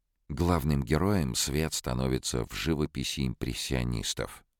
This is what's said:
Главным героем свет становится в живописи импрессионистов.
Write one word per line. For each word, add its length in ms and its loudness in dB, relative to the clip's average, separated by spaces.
Главным 560 2
героем 500 2
свет 400 0
становится 720 -2
в 80 -10
живописи 720 -2
импрессионистов. 1160 -4